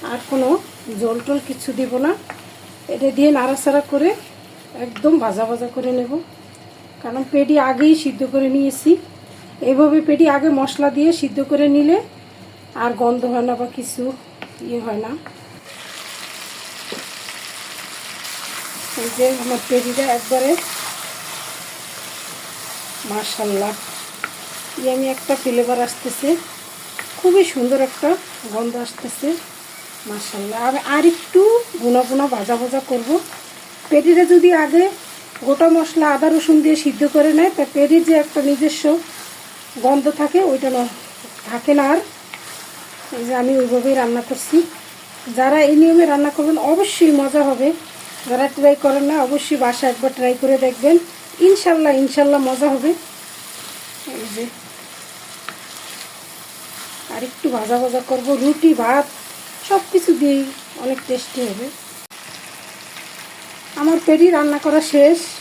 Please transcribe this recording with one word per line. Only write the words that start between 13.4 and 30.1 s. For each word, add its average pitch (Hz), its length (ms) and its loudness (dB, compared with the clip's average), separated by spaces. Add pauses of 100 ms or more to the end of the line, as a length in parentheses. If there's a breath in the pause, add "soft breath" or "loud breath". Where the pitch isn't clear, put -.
না 247 120 0
বা 247 60 -4 (100)
কিছু 247 260 -8 (680)
ইয়ে 240 160 -6
হয় 214 200 -6
না। 226 60 -10 (4000)
এই 233 140 -4
যে 247 100 2 (160)
আমার 247 260 -4
পেটিটা 247 360 0 (120)
একবারে 254 340 0 (2500)
মাশাআল্লাহ, 208 600 -4 (1120)
ইয়ামি 262 320 -2
একটা 277 280 -4
ফ্লেভার 240 440 0
আসতেছে, - 420 -6 (880)
খুবই 359 340 6
সুন্দর 254 260 0 (100)
একটা 294 220 -2 (420)
গন্ধ 233 220 -4 (120)
আসতেছে - 420 -8 (840)